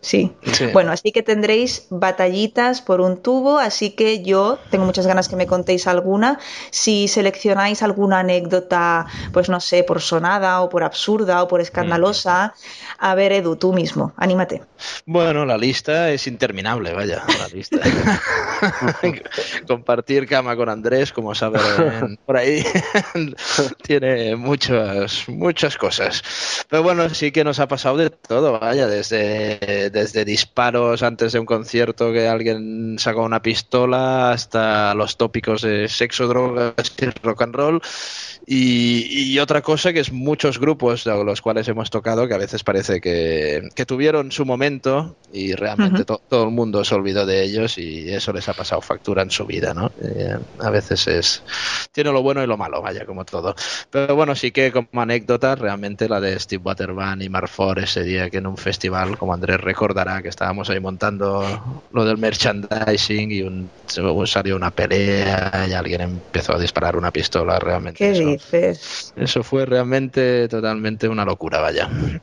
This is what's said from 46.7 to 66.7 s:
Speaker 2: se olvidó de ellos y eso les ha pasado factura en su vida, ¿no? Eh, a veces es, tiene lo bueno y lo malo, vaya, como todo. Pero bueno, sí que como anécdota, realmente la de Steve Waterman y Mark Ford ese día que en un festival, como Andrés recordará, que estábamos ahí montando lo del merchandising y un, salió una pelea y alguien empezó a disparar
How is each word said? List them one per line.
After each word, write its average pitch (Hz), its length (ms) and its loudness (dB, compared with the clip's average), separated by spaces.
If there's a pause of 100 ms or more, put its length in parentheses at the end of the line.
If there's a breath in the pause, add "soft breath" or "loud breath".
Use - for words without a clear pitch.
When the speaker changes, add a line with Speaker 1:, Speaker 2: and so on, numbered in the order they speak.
Speaker 2:
se 110 100 0
olvidó 98 300 0
de 95 180 2
ellos 107 360 -2
y 80 340 -8
eso 98 220 -4
les 87 160 -6
ha - 20 -4
pasado 85 300 -4
factura - 400 -2
en 95 80 -4
su - 160 -4
vida, - 260 -4
¿no? 87 180 -2 (120)
Eh, 101 340 -4 (240)
a 110 100 -2
veces - 360 0
es, - 360 0 (500 loud breath)
tiene 147 200 0
lo 131 100 2
bueno 139 220 2
y - 20 0
lo 110 120 0
malo, 80 240 -4
vaya, 104 240 -6
como 92 180 -10
todo. 92 300 -4 (360 loud breath)
Pero 139 240 2
bueno, 147 200 4
sí 127 160 -2
que 131 220 4
como 120 160 0 (120)
anécdota, 120 540 2
realmente 101 520 -4
la 107 140 0
de 95 180 -2
Steve 92 260 -6
Waterman 95 580 -4
y 95 80 -8
Mark 92 180 -4
Ford 95 300 0
ese 92 240 -2
día 92 260 -2
que 95 100 -4
en 95 80 -6
un 95 120 -8
festival, 92 580 -4
como 92 160 -4
Andrés 90 260 0
recordará, 95 640 -2
que 90 80 -10
estábamos 92 400 -6
ahí 98 120 -2
montando 98 640 -2 (500)
lo 117 120 0
del 110 140 0
merchandising 107 1120 -2
y 101 80 -2
un, 92 300 -6 (560)
salió 98 280 0
una 90 160 -2
pelea 98 1000 0
y 92 40 -2
alguien 87 300 -4
empezó 87 520 -4
a 82 40 0
disparar 85 380 -2